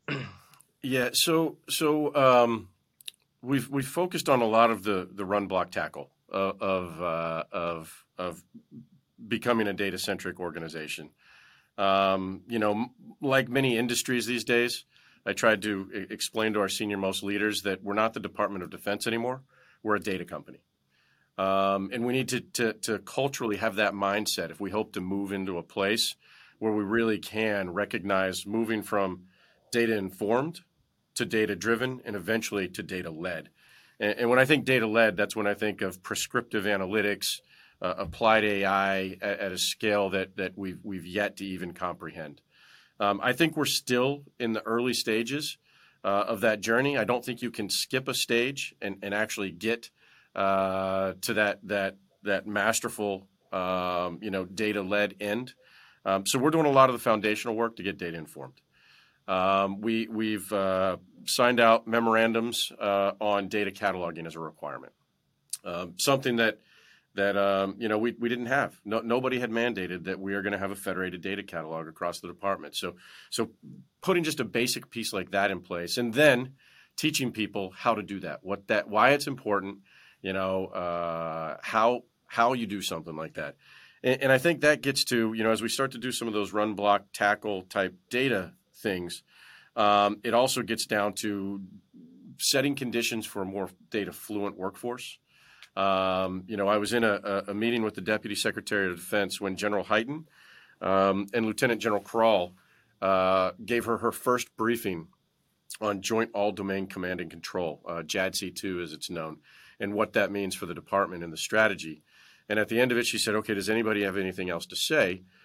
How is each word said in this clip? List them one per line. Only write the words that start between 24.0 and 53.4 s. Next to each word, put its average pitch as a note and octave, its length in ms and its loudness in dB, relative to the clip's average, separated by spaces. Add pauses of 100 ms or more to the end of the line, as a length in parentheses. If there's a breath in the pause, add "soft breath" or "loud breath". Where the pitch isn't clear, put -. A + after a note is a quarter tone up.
if - 100 -16
we G2 100 -6
hope G#2+ 220 -2
to G2+ 80 -6
move G2 320 -4
into F#2+ 240 -4
a E2+ 60 -6
place G#2 520 0 (440 soft breath)
where A2 140 0
we G#2 120 0
really A2 340 2
can G#2 520 -2
recognize F#2+ 760 0
moving A2 380 -2
from F#2 400 0 (500 soft breath)
data-informed A2+ 880 0 (560)
to A#2+ 80 0
data-driven A2 800 0
and G#2 120 -6
eventually G2+ 500 -2
to F#2 160 -8
data-led. E2 640 -8 (520 soft breath)
And, G#2 180 0
and A#2 120 2
when B2+ 100 8
I C3 40 8
think C#3 200 4
data-led, A2+ 520 4
that's G2+ 200 0
when G#2 100 0
I G2+ 80 2
think G#2 260 -2
of F#2 220 -4
prescriptive A2 640 -2
analytics, G2+ 760 0 (400 soft breath)
uh, F2+ 180 -2
applied A2 460 4
A G2+ 200 2
I G2 580 0
at, G2+ 160 -2
at G2 140 -4
a F#2 60 -6
scale G#2 520 0
that, F#2+ 280 -4
that F#2 200 -6
we've, F#2 240 -8
we've F#2 240 -10
yet G2+ 300 -4
to G2+ 80 -10
even F#2 280 -8
comprehend. E2+ 680 -10 (580 soft breath)
Um, G2+ 240 0
I B2 100 2
think D#3 240 0
we're D3+ 80 0
still C3+ 600 0 (160)
in A2+ 140 0
the G#2+ 80 -2
early A#2+ 300 0
stages, A#2+ 640 -2 (460 soft breath)
uh, G2+ 240 2
of A2 140 -4
that G#2+ 200 2
journey. B2 380 2
I A2 60 2
don't A#2+ 200 0
think B2 180 -8
you A#2 100 -4
can G2+ 180 -6
skip C3 380 -2
a B2+ 60 -2
stage B2+ 680 0
and, G2 180 -6
and G2 140 -4
actually G#2 380 -2
get, A2 380 -4 (440 soft breath)
uh, F#2+ 840 0
to A2+ 140 -4
that, G#2 340 2
that, G2 260 -2 (300)
that G2 240 0
masterful, G#2 800 0 (240)